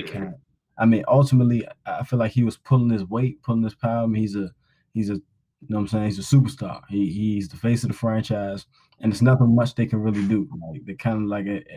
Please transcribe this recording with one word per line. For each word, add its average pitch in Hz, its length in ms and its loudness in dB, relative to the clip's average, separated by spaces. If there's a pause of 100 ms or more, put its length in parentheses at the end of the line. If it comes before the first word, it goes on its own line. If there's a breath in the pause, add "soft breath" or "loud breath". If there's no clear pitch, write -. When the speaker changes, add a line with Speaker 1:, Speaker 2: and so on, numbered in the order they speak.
Speaker 1:
the - 80 -10
Speaker 2:
Yeah. - 40 -14
Speaker 1:
camp. 95 240 -10 (420)
I 113 80 2
mean, 110 200 4
ultimately, 123 600 4 (200)
I, - 120 -6
I 127 60 -6
feel 127 140 -2
like 110 140 0
he 120 120 2
was 110 120 -2
pulling 123 320 2
his 107 160 0
weight, 117 380 -4
pulling 113 200 0
his 110 120 -4
power. 117 300 -2
I - 20 0
mean, 110 160 0
he's 101 120 -4
a, 98 160 -6 (440)
he's 104 160 -4
a, 101 40 -4
you 95 60 -6 (480)
know 107 80 -4
what 104 60 -2
I'm 98 60 -6
saying? 107 180 -2
He's 98 120 -4
a 117 180 2
superstar. 107 520 0
He, 98 240 -2
he's 101 360 -4
the - 80 -18
face 117 280 0
of 123 60 -2
the - 40 -6
franchise, 104 720 -4 (340 soft breath)
and 110 120 0
there's 101 100 -6
nothing 123 320 6
much 120 200 2
they 117 120 0
can 107 140 -2
really 101 260 0
do. 101 220 0 (240)
Like, - 140 -14
they're 95 100 -12
kinda, 107 320 -2
like, 101 180 -4
at, 101 180 -6 (120)